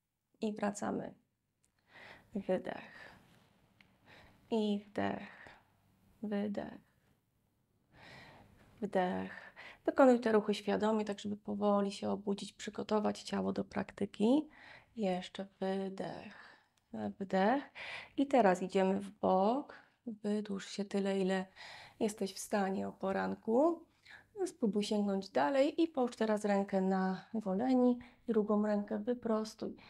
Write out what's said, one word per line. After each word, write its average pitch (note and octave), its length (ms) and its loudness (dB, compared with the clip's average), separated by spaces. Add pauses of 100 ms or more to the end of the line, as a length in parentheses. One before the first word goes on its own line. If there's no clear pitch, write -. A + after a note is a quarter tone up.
(420)
I G#3+ 120 -2
wracamy. G#3 600 -4 (1200)
Wydech. - 800 -6 (1400)
I G#3 280 2
wdech. - 720 -6 (760)
Wydech. G#3 600 -6 (2000)
Wdech. F#3+ 640 -2 (400)
Wykonuj C4 340 8
te A3+ 120 0
ruchy G#3 220 4
świadomie, G#3 520 0
tak G#3 140 -6
żeby G#3 180 -6
powoli G3+ 540 0
się G#3 180 -6
obudzić, G3+ 440 -4
przygotować G#3 680 -2
ciało G3 300 -2
do G3 100 -2
praktyki. G#3+ 840 0 (460)
Jeszcze F#3+ 520 -4 (120)
wydech. F#3+ 1000 -6 (640)
Wdech. G3+ 440 0 (540)
I C4+ 100 2
teraz F#3+ 340 6
idziemy F#3+ 380 2
w G3 120 -10
bok. G3 640 2 (300)
Wydłuż G#3 640 -4
się G3+ 160 -4
tyle, G3 340 0
ile F#3 260 2 (540)
jesteś G#3 340 -2
w - 60 -12
stanie G3 480 -2
o F#3+ 40 -8
poranku. G3 960 0 (600)
Spróbuj G#3 380 0
sięgnąć G3+ 460 0
dalej C#4+ 520 2
i D#4+ 60 4
połóż B3 280 -2
teraz G#3+ 300 0
rękę G3 360 2
na F#3+ 520 0
goleni, B3 640 2 (280)
drugą G#3+ 380 2
rękę G#3 340 0
wyprostuj, A3 760 -4 (140)